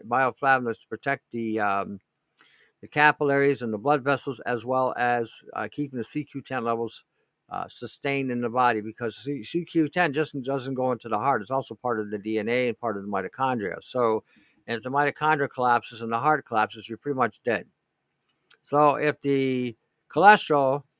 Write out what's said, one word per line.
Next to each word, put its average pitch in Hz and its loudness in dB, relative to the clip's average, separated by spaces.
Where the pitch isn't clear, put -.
bioflavonoids 127 2
to - -20
protect 135 -4
the, 110 -2
um, 98 -2
the - -18
capillaries 139 4
and 113 -6
the 107 -4
blood 131 0
vessels, 135 -4
as 117 -4
well 127 0
as, 120 0
uh, 107 -6
keeping 135 -6
the 113 -4
C 147 -6
Q 135 -12
ten 123 -6
levels, 117 -4
uh, 92 -6
sustained 135 -4
in 120 -4
the 120 -2
body, 120 2
because 110 -8
C-, 139 -8
C 170 -6
Q 160 2
ten 165 0
just 147 -2
doesn't 135 -4
go 127 0
into 117 -6
the 107 0
heart. 123 2
It's 101 -10
also 131 -4
part 117 -2
of 104 -4
the 104 -4
D 107 -2
N 107 -2
A 123 0
and 110 -6
part 110 -4
of 98 -8
the 104 -10
mitochondria. 98 -2
So, 113 0
and 117 -4
if 110 -10
the 127 -6
mitochondria 143 0
collapses 120 0
and 113 -6
the 113 0
heart 143 2
collapses, 107 -2
you're 113 -8
pretty 143 -4
much 120 0
dead. 110 0
So 147 4
if 147 -2
the 131 0
cholesterol, 147 6